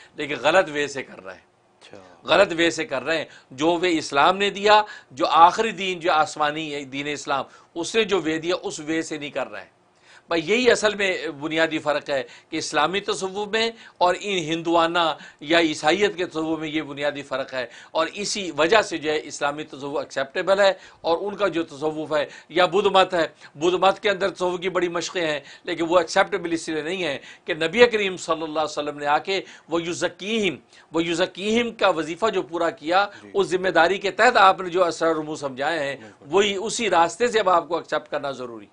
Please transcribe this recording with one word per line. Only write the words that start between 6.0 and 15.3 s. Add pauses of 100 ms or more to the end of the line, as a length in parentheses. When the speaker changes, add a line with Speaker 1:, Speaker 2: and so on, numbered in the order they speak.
Speaker 1:
जो
आसमानी
है,
दीन
इस्लाम, (320)
उसने
जो
वे
दिया,
उस
वे
से
नहीं
कर
रहे
हैं। (600)
भाई,
यही
असल
में
बुनियादी
फ़र्क
है
कि
इस्लामी
तसव्वुफ
में (260)
और
इन
हिंदुआना (240)